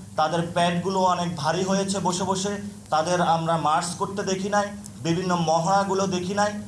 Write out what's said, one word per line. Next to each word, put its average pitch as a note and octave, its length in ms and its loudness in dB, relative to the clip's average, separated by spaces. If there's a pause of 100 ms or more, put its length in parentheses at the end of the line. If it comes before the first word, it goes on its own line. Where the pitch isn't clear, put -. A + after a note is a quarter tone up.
(160)
তাদের D#3+ 220 2 (160)
প্যাডগুলো F3 460 2
অনেক F3 360 2
ভারী D#3+ 280 0
হয়েছে G3 340 0
বসে F#3 260 0
বসে, G3 380 -2 (280)
তাদের E3+ 300 2
আমরা E3 360 2
মার্চ D#3 300 2 (120)
করতে G3 240 -4
দেখি F#3+ 260 -2
নাই, G3+ 180 2 (360)
বিভিন্ন F3+ 340 0
মহড়াগুলো F#3+ 720 2
দেখি F3+ 280 -2
নাই। G#3 180 2 (160)